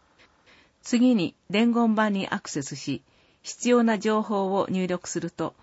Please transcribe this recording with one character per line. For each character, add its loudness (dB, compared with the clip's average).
次 2
に 0
伝 2
言 2
板 2
に -2
ア -4
ク -18
セ -6
ス -8
し、 -6
必 -6
要 6
な 2
情 0
報 -2
を 0
入 -2
力 -6
す -4
る -8
と、 -8